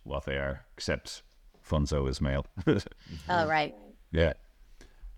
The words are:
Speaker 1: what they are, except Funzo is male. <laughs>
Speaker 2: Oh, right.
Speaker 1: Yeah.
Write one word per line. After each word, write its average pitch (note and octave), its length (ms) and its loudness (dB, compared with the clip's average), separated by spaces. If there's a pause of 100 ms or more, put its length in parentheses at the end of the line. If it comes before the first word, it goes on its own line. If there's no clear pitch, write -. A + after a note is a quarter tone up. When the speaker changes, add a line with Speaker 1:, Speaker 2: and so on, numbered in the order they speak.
Speaker 1:
what C#2 220 -4
they C2+ 100 -2
are, C#2 280 -2 (120)
except - 460 -4 (440)
Funzo C#2+ 440 2
is C2 100 -2
male. C#2 240 0 (220)
<laughs> D3 100 6 (540)
Speaker 2:
Oh, F3 180 2
right. D3+ 260 0 (360)
Speaker 1:
Yeah. E2 240 4 (840)